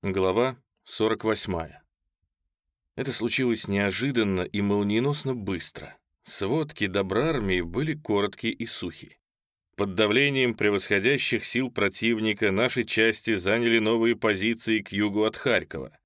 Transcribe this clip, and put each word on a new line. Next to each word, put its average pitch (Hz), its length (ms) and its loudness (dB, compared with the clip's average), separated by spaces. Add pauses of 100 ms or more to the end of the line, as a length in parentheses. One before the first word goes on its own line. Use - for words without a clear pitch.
Глава 98 520 0 (260)
сорок - 400 -2
восьмая. 95 580 -4 (1160)
Это 131 160 -4
случилось 120 560 0
неожиданно 101 720 0
и 101 180 -4
молниеносно 107 760 0
быстро. 98 640 -6 (280)
Сводки 120 640 -2
Добрармии 98 760 0
были 117 320 -2
короткие 104 600 -2
и - 120 -6
сухи. - 520 -8 (600)
Под 98 180 -2
давлением 120 600 4
превосходящих 104 920 2
сил 123 260 -2
противника 107 800 0
наши 120 320 0
части 110 520 2
заняли 113 440 2
новые 113 380 2
позиции 110 640 0
к 98 100 -12
югу 104 320 0
от 110 140 0
Харькова. 82 680 -2